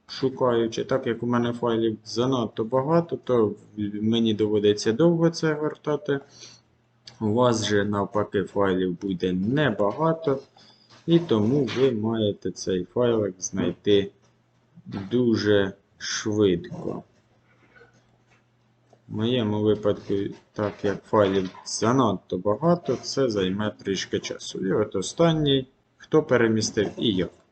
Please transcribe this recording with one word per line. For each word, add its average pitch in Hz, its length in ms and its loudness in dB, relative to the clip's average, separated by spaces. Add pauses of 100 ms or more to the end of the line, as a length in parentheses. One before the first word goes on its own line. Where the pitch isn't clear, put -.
шукаючи, 120 760 -2
так 131 220 -2
як 113 160 -4
у 120 40 -4
мене 120 260 0
файлів 113 520 -2
занадто 120 600 -2
багато, 139 520 0
то 113 380 0 (380)
мені 110 420 2
доводиться 104 580 2
довго 165 380 2
це 160 240 -2
гортати. 147 680 -4 (1000)
У 107 120 0
вас 117 320 2
же 101 200 2
навпаки 104 580 -2
файлів 92 580 0
буде 92 320 -2
небагато, 127 1040 0 (680)
і 170 120 6
тому 120 580 2
ви 131 160 4
маєте 107 580 -2
цей 92 340 -4
файлик 113 540 0
знайти 98 720 0 (1000)
дуже 104 640 2 (260)
швидко. - 1040 -2 (2000)
В 107 80 -12
моєму 107 460 0
випадку, 104 520 0 (380)
так 104 300 -4
як 98 220 -4
файлів 98 460 2 (160)
занадто 110 720 0
багато, 131 640 0
це 135 280 -2
займе 101 440 -2 (100)
трішки 98 340 -4
часу. - 480 -8
І 95 60 0
от 107 240 0
останній 143 680 2 (420)
хто 156 140 4
перемістив 113 760 2
і 127 160 0
як. 90 180 -2 (220)